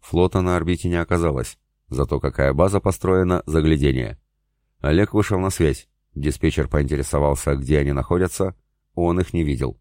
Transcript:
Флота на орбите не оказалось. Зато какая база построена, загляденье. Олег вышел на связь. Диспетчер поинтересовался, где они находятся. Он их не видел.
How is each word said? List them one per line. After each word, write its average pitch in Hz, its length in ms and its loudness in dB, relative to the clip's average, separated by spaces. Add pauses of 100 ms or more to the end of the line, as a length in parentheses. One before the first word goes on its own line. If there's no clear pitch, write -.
Флота 90 400 0
на 90 160 0
орбите 85 320 -2
не 85 120 0
оказалось. 82 580 -2 (300)
Зато 67 320 -2
какая 67 340 0
база 95 260 2
построена, 92 640 2
загляденье. 71 720 0 (640)
Олег 82 320 2
вышел 104 260 0
на 92 120 0
связь. 76 380 -2 (260)
Диспетчер 71 540 -2
поинтересовался, 71 880 0
где 69 240 0
они 71 140 0
находятся. 90 640 -2 (400)
Он 87 260 0
их 87 120 -2
не 87 100 0
видел. 67 380 -2